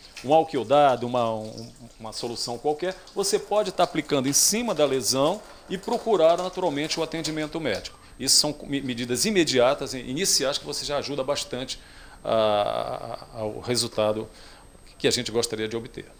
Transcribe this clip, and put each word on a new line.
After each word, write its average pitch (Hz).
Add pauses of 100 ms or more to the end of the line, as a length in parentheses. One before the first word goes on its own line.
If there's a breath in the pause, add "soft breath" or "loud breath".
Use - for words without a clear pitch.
(240 loud breath)
um 127
álcool 156
iodado, 127
uma, 120
um, 113 (280)
uma 110
solução 120
qualquer, 151 (180 loud breath)
você 196
pode 202
tá -
aplicando 147
em 143
cima 220
da 151
lesão 135 (300 loud breath)
e 185
procurar 180
naturalmente 170
o 160
atendimento 156
médico. 123 (200 loud breath)
Isso 127
são 151
me-, 139
medidas 123
imediatas, 139
iniciais, 135
que -
você 147
já 143
ajuda 139
bastante 131 (460 loud breath)
a, 110 (160)
a, 117
ao 110
resultado 113 (720 loud breath)
que -
a 123
gente 120
gostaria 110
de 113
obter. 113 (140)